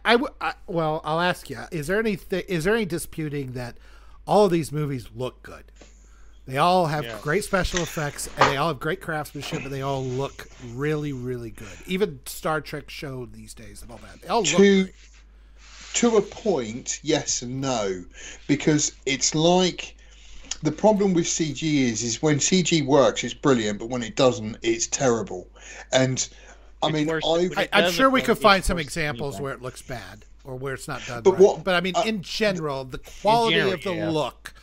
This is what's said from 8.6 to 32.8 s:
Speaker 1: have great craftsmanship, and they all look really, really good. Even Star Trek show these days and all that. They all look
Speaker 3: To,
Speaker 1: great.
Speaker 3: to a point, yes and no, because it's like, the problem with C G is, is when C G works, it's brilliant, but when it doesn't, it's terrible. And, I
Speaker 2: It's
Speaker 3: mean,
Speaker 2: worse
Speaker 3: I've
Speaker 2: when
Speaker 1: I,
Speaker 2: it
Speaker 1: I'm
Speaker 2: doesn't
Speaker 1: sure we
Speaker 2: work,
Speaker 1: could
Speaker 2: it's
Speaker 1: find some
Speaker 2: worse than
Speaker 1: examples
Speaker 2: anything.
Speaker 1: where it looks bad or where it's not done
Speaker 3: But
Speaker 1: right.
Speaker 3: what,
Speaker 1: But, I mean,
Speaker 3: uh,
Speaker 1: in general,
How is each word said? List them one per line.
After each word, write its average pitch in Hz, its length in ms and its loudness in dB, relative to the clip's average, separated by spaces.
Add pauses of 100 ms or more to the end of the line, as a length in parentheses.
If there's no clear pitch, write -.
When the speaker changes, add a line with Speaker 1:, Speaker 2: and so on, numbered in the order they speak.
Speaker 1:
have 147 120 -4
great 151 220 -4
craftsmanship, 151 640 -8
and 135 100 -10
they 135 80 -6
all 135 220 -2
look 131 440 -6 (260)
really, 147 380 -2
really 123 380 -8
good. 107 180 -14 (200)
Even 185 400 -2
Star 156 340 -4
Trek 151 280 -12
show 131 360 -10
these 110 300 -18
days 104 260 -18
and - 100 -18
all 117 60 -16
that. - 240 -20
They - 60 -18
all 214 160 2
look 151 140 2
Speaker 3:
To, 196 260 8
Speaker 1:
great. 190 120 -8 (1000)
Speaker 3:
to 233 240 4
a 208 40 6
point, 127 800 -4
yes 143 400 -2
and 127 200 -8
no, 101 420 -2 (440)
because 147 440 2 (160)
it's 135 260 0
like, 175 640 2 (640)
the 151 100 0
problem 202 420 4
with 170 140 2
C 156 260 -2
G 147 360 2
is, 113 140 -2
is 117 180 -4
when 151 180 4
C 185 240 4
G 160 200 2
works, 131 400 4
it's 120 100 -6
brilliant, 107 460 2
but 113 100 -8
when 123 140 -4
it 104 120 -10
doesn't, 113 460 2
it's 113 260 0
terrible. 110 600 -2 (440)
And, 131 360 2 (560)
I 156 60 0
Speaker 2:
It's 156 40 -2
Speaker 3:
mean, 151 140 0
Speaker 2:
worse 160 180 -2
Speaker 3:
I've 170 240 2
Speaker 2:
when 180 80 -4
Speaker 1:
I, 196 60 0
Speaker 2:
it - 100 -4
Speaker 1:
I'm 202 120 6
Speaker 2:
doesn't 180 120 0
Speaker 1:
sure 269 120 6
we 262 100 4
Speaker 2:
work, - 60 -2
Speaker 1:
could 233 80 2
Speaker 2:
it's - 80 -2
Speaker 1:
find 196 220 6
some 190 140 0
Speaker 2:
worse 160 60 -4 (100)
than 165 100 -4
Speaker 1:
examples 143 320 -6
Speaker 2:
anything. 143 80 -8
Speaker 1:
where 135 100 -6
it 120 80 -12
looks 127 200 -12
bad 107 440 -14 (180)
or 131 120 -12
where 135 200 -6
it's - 120 -12
not 139 200 -8
done 120 160 -8
Speaker 3:
But 190 100 8
Speaker 1:
right. 180 80 6
Speaker 3:
what, 160 220 8
Speaker 1:
But, 190 120 0
I 175 60 4
mean, 180 140 -2
Speaker 3:
uh, 170 100 2
Speaker 1:
in 220 160 -2
general, 156 640 -2